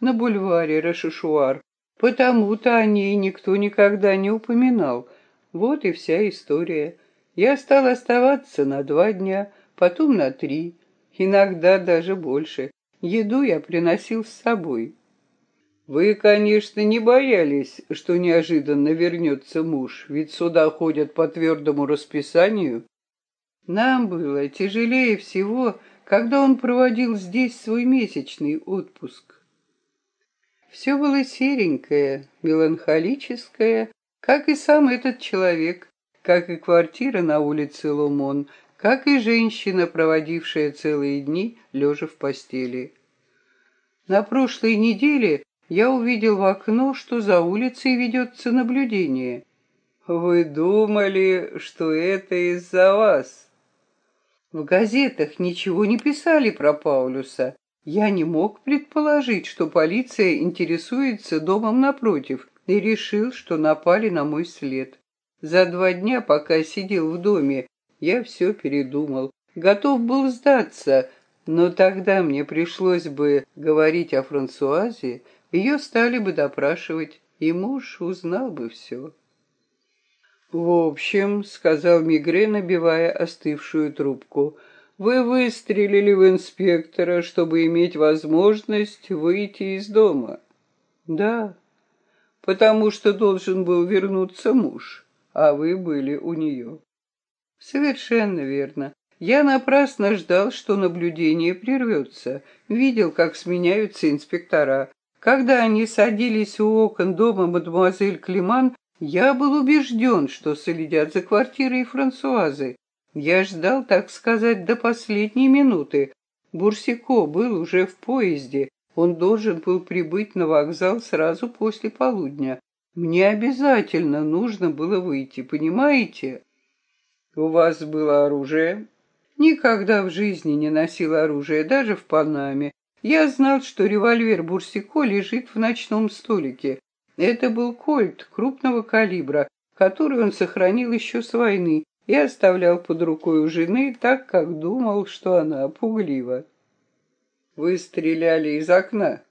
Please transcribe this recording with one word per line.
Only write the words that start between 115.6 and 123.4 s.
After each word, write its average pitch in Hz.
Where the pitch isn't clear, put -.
Бурсико 214
был 185
уже 180
в -
поезде. 143
Он 170
должен 202
был 180
прибыть 180
на 170
вокзал 160
сразу 165
после 220
полудня. 143
Мне 170
обязательно 214